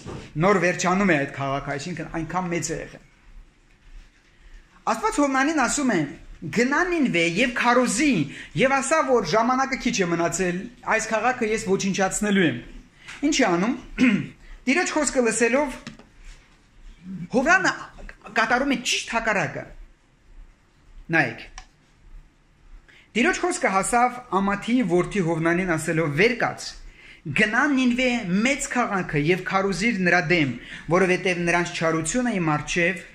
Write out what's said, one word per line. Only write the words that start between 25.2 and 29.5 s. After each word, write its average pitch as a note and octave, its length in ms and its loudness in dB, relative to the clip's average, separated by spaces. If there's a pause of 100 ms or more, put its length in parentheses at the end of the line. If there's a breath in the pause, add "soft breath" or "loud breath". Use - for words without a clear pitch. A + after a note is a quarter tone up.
Հովնանին E3 480 0
ասելով. D#3+ 400 0
"Վեր G#3 240 2
կաց, D#3+ 300 -4 (600 loud breath)
գնա G#3+ 400 2
Նինվե B3+ 440 2 (260)
մեծ C4 320 0
քաղաքը F#3+ 560 0
և F3+ 180 2
քարոզիր G3 560 0